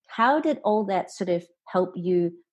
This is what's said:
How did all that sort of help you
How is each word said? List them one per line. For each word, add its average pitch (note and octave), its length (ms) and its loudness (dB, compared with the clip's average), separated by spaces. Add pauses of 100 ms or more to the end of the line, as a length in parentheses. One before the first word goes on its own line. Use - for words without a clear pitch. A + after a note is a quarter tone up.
How C4 340 2
did D4+ 240 0
all G#3+ 200 2
that F#3+ 260 -2
sort F#3 200 -6
of F3 140 0 (220)
help F#3 300 0
you F3 360 0 (200)